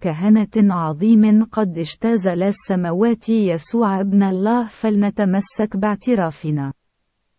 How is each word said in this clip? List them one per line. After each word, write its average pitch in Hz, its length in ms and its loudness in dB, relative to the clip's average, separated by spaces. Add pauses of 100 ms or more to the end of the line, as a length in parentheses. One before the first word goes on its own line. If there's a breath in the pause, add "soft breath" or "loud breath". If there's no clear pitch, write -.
كهنة 202 720 2
عظيم 214 720 2
قد 190 320 -4
اجتاز 190 500 -2
السماوات، 185 1000 -2
يسوع 202 680 0
ابن 202 240 2
الله، 208 440 0
فلنتمسك 202 1080 -2
باعترافنا. 170 960 -2 (640)